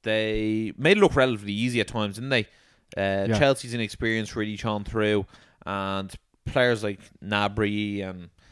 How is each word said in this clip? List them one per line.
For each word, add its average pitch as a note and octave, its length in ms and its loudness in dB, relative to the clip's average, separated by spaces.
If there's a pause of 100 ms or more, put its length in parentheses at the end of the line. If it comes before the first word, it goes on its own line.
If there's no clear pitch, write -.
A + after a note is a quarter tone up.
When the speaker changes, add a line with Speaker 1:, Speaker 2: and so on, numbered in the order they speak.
Speaker 1:
They A2 720 0
made E3+ 200 4
it - 40 0
look F3+ 140 6
relatively A2 380 2
easy A#2+ 260 0
at G2+ 80 0
times, G#2 280 -4
didn't B2+ 160 -10
they? A2+ 140 2 (520)
Uh, G2 320 0
Speaker 2:
Yeah. A2 100 2
Speaker 1:
Chelsea's C3 360 2
inexperience A2+ 600 -2
really G#2+ 220 -2
shone G#2+ 260 -2
through, G#2+ 440 2 (380)
and G2 460 -6 (340)
players A#2+ 380 2
like G#2 160 -4 (240)
Gnabry G#2 800 0
and, F#2 260 -12 (220)